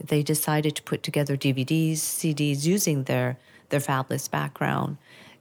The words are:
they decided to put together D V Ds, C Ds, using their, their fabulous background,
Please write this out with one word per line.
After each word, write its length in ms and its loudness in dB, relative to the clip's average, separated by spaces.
they 180 2
decided 540 0
to 60 -8
put 220 -4
together 320 0
D 160 2
V 120 0
Ds, 380 2
C 320 -2
Ds, 320 0
using 380 2
their, 340 0
their 120 2
fabulous 480 -2
background, 720 -2